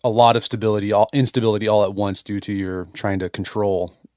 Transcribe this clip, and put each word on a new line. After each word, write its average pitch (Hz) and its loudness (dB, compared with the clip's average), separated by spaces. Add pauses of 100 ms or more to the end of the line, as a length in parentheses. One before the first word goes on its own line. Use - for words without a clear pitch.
a 131 0
lot 117 6
of 117 0
stability, 104 -2
all, 104 2
instability 113 2
all 104 4
at 98 -2
once 98 -4
due 101 -6
to 104 -6
your 92 -6
trying 98 -2
to 92 -4
control 95 -2 (240)